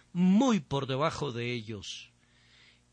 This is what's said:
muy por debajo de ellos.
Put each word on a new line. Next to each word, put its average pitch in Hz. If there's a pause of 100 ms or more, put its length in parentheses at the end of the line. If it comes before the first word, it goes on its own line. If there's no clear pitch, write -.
(140)
muy 190
por 139
debajo 139
de 120
ellos. 107 (800)